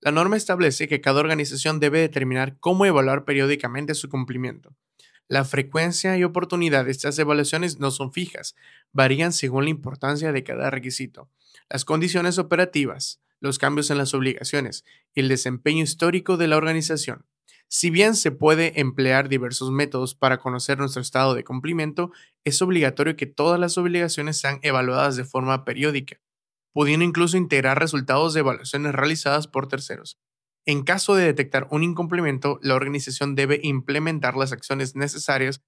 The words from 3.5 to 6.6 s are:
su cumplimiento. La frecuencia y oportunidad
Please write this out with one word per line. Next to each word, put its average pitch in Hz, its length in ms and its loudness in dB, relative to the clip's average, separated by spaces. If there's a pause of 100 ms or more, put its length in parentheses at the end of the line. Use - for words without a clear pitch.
su 143 120 -8
cumplimiento. 127 680 -6 (500)
La 135 180 2
frecuencia 160 720 -2
y 180 60 2
oportunidad 175 640 2